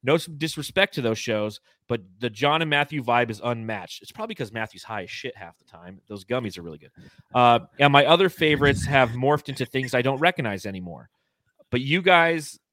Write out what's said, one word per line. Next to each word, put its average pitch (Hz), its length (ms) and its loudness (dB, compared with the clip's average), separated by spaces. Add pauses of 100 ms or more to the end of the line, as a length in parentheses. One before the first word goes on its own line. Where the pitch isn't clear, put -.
No 135 120 2
s-, 170 120 -2
disrespect 160 640 -4
to - 80 -6
those 113 160 0
shows, 107 420 -4 (280)
but 117 140 -6 (180)
the 120 100 -4
John 143 320 0
and 160 80 -4
Matthew 143 340 -2
vibe 120 280 2
is 104 120 -10
unmatched." 110 600 -8
It's - 80 -20
probably 220 240 -10
'cause 110 160 -10
Matthew's 110 320 -10
high 107 200 -10
as 90 60 -16
shit - 260 -12
half 85 220 -20
the - 80 -20
time. 90 420 -20
Those 101 180 -14
gummies 120 320 -6
are 87 40 -16
really 82 160 -14
good. - 140 -20 (420)
Uh, 120 260 6 (200)
"And 143 120 6
my 143 140 8
other 170 240 4
favorites 143 560 2
have 131 240 4
morphed 131 400 -2
into 135 160 -6
things 131 300 -6
I 123 80 2
don't 135 160 -2
recognize 139 480 -2
anymore. 87 420 -12 (640)
But 127 100 -2
you 151 220 -2
guys 165 560 2 (140)